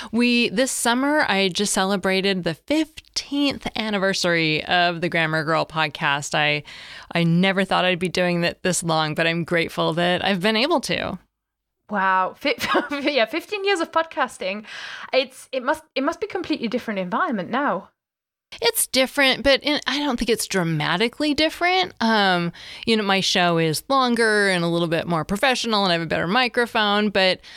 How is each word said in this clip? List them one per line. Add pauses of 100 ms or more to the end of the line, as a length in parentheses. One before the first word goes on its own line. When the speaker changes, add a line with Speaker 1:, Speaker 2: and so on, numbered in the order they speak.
(140)
Speaker 1:
we,
this
summer,
I
just
celebrated
the
fifteenth
anniversary
of
the
Grammar
Girl
podcast.
I, (500)
I
never
thought
I'd
be
doing
that
this
long,
but
I'm
grateful
that
I've
been
able
to. (720)
Speaker 2:
Wow.
Fi-, (360)
<laughs> (100)
yeah,
fifteen
years
of
podcasting. (480)
It's,
it
must, (120)
it
must
be
completely
different
environment
now. (720)
Speaker 1:
It's
different,
but
in,
I
don't
think
it's
dramatically
different.
Um, (320)
you
know,
my
show
is
longer
and
a
little
bit
more
professional,
and
I
have
a
better
microphone,
but (160)